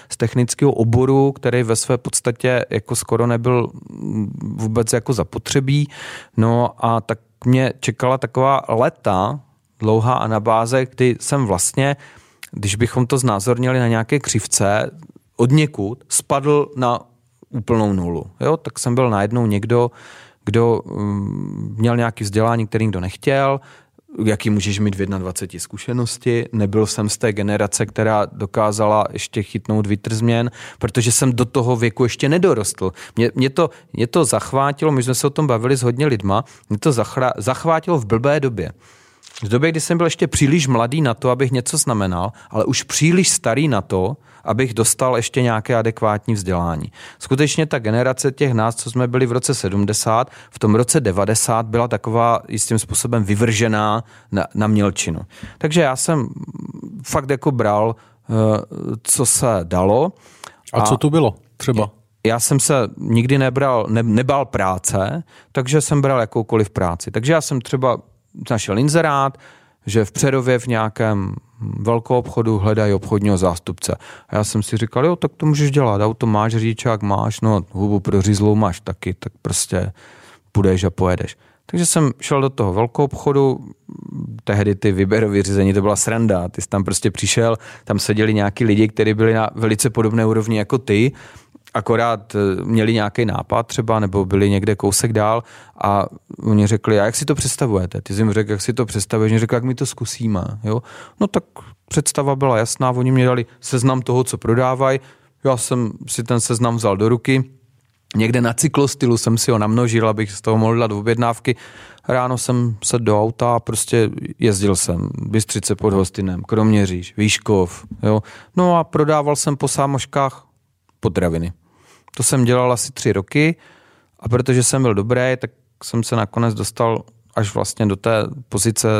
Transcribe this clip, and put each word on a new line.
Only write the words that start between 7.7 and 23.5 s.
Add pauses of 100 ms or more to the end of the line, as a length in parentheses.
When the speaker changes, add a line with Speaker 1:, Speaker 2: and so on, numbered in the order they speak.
Speaker 1:
čekala
taková
léta, (380)
dlouhá
anabáze,
kdy
jsem
vlastně, (540)
když
bychom
to
znázornili
na
nějaké
křivce, (460)
odněkud
spadl
na (480)
úplnou
nulu. (140)
Jo?
Tak
jsem
byl
najednou
někdo, (540)
kdo,
mm,
měl
nějaké
vzdělání,
který
nikdo
nechtěl. (640)